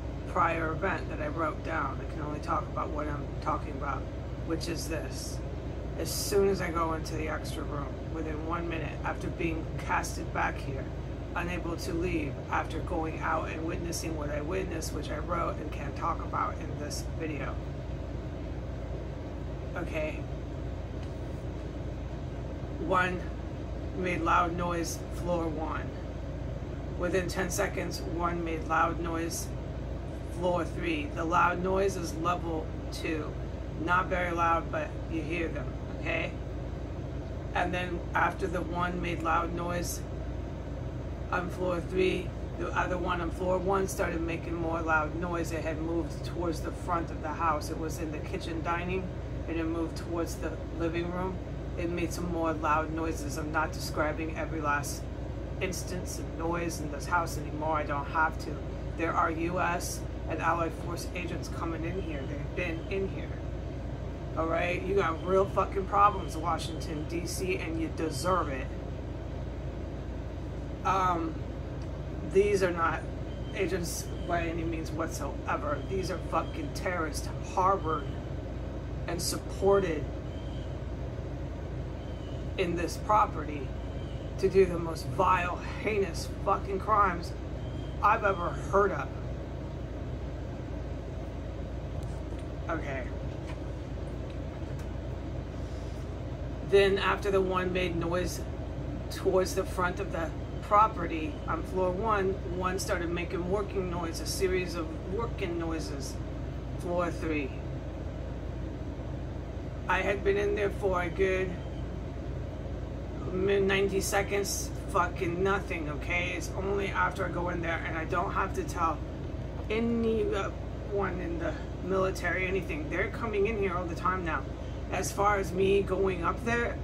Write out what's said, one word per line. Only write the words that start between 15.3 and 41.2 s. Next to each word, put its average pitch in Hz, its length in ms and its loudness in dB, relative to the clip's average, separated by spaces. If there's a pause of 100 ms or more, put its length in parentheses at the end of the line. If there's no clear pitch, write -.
and 156 140 -4
can't 143 260 -4
talk 165 260 0
about 147 360 0
in - 200 -4
this 147 240 -4 (160)
video. 143 340 -2 (2250)
Okay. 156 440 -2 (2500)
One 180 400 4 (800)
made 180 240 0
loud 170 340 6
noise, 170 420 0 (180)
floor 170 320 2
one. 147 420 -2 (1080)
Within 175 300 2
ten 180 220 0
seconds, 170 500 0
one 170 460 0
made 160 220 -2
loud 160 320 4
noise, 165 480 -2 (880)
floor 175 260 4
three. 151 520 0
The 165 100 0
loud 175 380 6
noise 190 320 4
is 175 200 -2
level 170 500 0 (260)
two. 156 420 -2 (500)
Not 175 220 4
very 180 260 2
loud, 165 400 4
but 156 180 -2 (220)
you 160 100 0
hear 165 260 0
them, 147 180 -4 (340)
okay? - 320 -2 (1200)
And 180 180 2
then 180 260 0 (140)
after 170 320 4
the 175 160 0
one 175 400 0
made 175 220 0
loud 165 300 2
noise 175 460 -2 (1300)